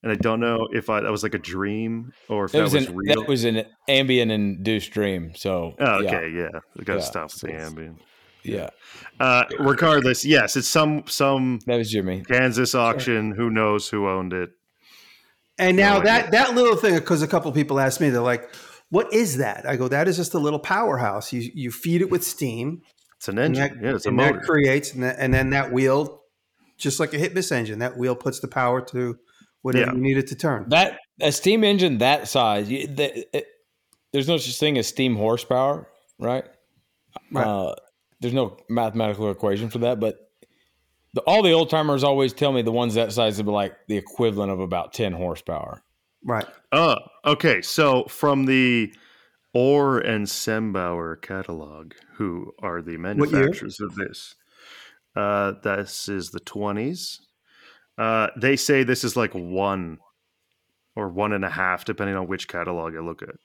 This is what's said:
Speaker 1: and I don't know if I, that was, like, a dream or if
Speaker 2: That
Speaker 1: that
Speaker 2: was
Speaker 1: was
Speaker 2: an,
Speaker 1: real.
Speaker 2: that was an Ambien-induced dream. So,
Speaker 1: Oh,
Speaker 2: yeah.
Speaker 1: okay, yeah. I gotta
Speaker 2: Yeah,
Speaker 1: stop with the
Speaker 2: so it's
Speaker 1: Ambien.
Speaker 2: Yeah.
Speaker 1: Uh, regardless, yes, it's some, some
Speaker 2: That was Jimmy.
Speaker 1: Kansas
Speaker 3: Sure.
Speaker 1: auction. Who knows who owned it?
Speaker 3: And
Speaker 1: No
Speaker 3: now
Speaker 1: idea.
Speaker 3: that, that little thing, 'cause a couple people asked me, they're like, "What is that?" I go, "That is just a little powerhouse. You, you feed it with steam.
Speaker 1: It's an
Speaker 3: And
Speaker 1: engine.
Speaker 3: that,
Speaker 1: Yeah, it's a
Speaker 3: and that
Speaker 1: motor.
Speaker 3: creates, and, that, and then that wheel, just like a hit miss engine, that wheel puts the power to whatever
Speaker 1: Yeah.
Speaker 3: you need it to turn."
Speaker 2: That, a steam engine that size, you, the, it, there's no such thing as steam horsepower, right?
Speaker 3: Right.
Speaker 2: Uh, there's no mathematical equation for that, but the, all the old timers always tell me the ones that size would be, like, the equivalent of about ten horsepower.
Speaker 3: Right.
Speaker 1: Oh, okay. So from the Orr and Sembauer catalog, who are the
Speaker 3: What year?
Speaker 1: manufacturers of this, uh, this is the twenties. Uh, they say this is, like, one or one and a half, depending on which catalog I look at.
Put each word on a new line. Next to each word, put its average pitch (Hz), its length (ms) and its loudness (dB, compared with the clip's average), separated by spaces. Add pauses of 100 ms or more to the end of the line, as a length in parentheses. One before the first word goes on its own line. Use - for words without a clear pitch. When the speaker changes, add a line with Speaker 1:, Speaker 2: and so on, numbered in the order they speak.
Speaker 1:
and 113 80 -2
I 107 40 2
don't 113 240 0
know 117 320 0
if 110 180 -4
I, 107 120 0
that - 100 -2
was, 104 120 -4
like, 107 100 -4
a 101 60 -4
dream 110 720 -6 (160)
or 101 160 -2
if 95 80 -8
Speaker 2:
That 151 60 4
Speaker 1:
that 160 60 2
Speaker 2:
was 135 100 0
Speaker 1:
was 131 120 0
Speaker 2:
an, 87 80 -12
Speaker 1:
real. 101 240 2
Speaker 2:
that - 80 -6
was 131 160 0
an 113 220 0 (240)
Ambien-induced 110 1000 2
dream. 92 440 -2
So, 87 440 -4
Speaker 1:
Oh, 113 220 2
Speaker 2:
yeah. 101 140 0
Speaker 1:
okay, 82 180 -4
yeah. 82 260 -6 (200)
I - 40 -12
gotta 90 160 -2
Speaker 2:
Yeah, 82 60 -4
Speaker 1:
stop 82 200 -8
with - 80 -16
the - 60 -16
Speaker 2:
so - 80 -12
it's 80 260 -10
Speaker 1:
Ambien. 80 220 -16 (480)
Speaker 2:
Yeah. 104 260 -8 (500)
Speaker 1:
Uh, 123 240 4 (160)
regardless, 139 640 4
yes, 139 320 4
it's 131 120 0
some, 151 400 2
some 131 580 2
Speaker 2:
That 120 120 0
was 113 140 -2
Jimmy. 95 300 -2
Speaker 1:
Kansas 123 500 2
Speaker 3:
Sure. 131 100 2
Speaker 1:
auction. 117 500 0
Who 113 180 0
knows 107 400 2
who 101 180 0
owned 92 260 -2
it? 90 180 -4 (1040)
Speaker 3:
And 185 200 4
Speaker 1:
No 196 60 6
Speaker 3:
now 202 160 6
Speaker 1:
idea. 185 60 2
Speaker 3:
that, 226 260 4
that 247 240 4
little 240 220 6
thing, 190 240 4
'cause 160 220 0
a 151 40 -2
couple 160 240 0
people 143 280 2
asked 135 200 0
me, 151 120 4
they're 120 100 2
like, 123 320 0 (360)
"What 214 220 0
is 208 260 2
that?" 127 300 -2
I 131 80 0
go, 127 120 0
"That 143 200 2
is 180 80 2
just 165 200 -4
a 170 40 2
little 147 200 0
powerhouse. 131 720 -2
You, 123 200 -6
you 123 180 -8
feed 170 300 0
it 190 100 0
with 175 120 0
steam. 135 600 -6 (340)
Speaker 1:
It's - 100 -12
an 101 120 -2
Speaker 3:
And 127 180 2
Speaker 1:
engine. 135 240 -2
Speaker 3:
that, - 80 -10
Speaker 1:
Yeah, 135 60 0
it's - 100 -4
a - 40 0
Speaker 3:
and 127 100 2
that 139 160 4
Speaker 1:
motor. - 100 -8
Speaker 3:
creates, 143 480 2
and, 127 100 -6
that, 127 140 -2
and 135 160 2
then 131 160 2
that 135 220 0
wheel, 131 500 2 (560)
just 139 220 -4
like 156 160 -2
a - 20 -2
hit 170 160 -2
miss 180 180 -2
engine, 110 280 -2
that 127 180 -4
wheel 123 180 0
puts 127 240 -6
the 135 80 -10
power 127 320 0 (120)
to 123 260 -4 (460)
whatever 127 240 2
Speaker 1:
Yeah. 127 80 -2
Speaker 3:
you 127 60 -2
need 135 160 2
it 135 100 0
to - 80 -10
turn." 131 340 -2
Speaker 2:
That, 170 300 2 (200)
a 147 120 2
steam 214 320 2
engine 185 340 4
that 131 300 2
size, 104 420 2
you, 135 160 -4
the, 135 500 -6
it, 143 120 -2 (680)
there's 139 140 0
no 165 100 2
such 127 220 -6
thing 151 180 2
as 113 100 0
steam 131 280 0
horsepower, 123 760 0 (300)
right? 123 260 -4 (840)
Speaker 3:
Right. 131 160 0
Speaker 2:
Uh, 98 260 -2 (480)
there's 120 140 -2
no 120 220 -2 (120)
mathematical 110 600 -2
equation 104 380 -2
for 117 100 -6
that, 120 200 0
but 110 180 -2 (960)
the, - 80 -4
all 202 200 4
the 185 100 6
old 165 200 4
timers 151 320 2
always 139 300 2
tell 143 180 0
me 127 100 2
the 113 100 0
ones 120 220 0
that 110 180 2
size 110 260 2
would 104 100 -2
be, 104 40 0
like, 101 240 0 (120)
the 104 100 -2
equivalent 101 540 0
of 95 80 -4
about 90 340 -4
ten 101 200 -2
horsepower. 82 680 -8 (420)
Speaker 3:
Right. 113 220 -4 (260)
Speaker 1:
Oh, 151 240 4 (300)
okay. 147 360 2
So 135 440 2
from 139 400 0
the 123 460 4 (600)
Orr 135 460 4
and 107 280 -2
Sembauer 90 920 -4
catalog, 82 720 -12 (220)
who 90 440 -8
are 87 220 -6
the 85 160 -10
Speaker 3:
What 107 320 -2
year? 151 100 2
Speaker 1:
manufacturers - 400 -2
of 104 160 -8
this, - 400 -10 (800)
uh, 101 380 0 (100)
this 101 460 -6
is 92 220 -6
the - 80 -10
twenties. 107 840 -6 (760)
Uh, 110 380 0
they 131 200 2
say 135 280 2
this 123 200 0
is, 117 120 -4
like, 117 180 0
one 92 640 -4 (960)
or 104 140 -6
one 104 240 -2
and 95 120 -2
a 92 40 -2
half, 92 360 -2
depending 98 300 -4
on 92 120 -6
which 92 200 -8
catalog 85 480 -6
I 80 40 -10
look 82 240 -10
at. 80 220 -16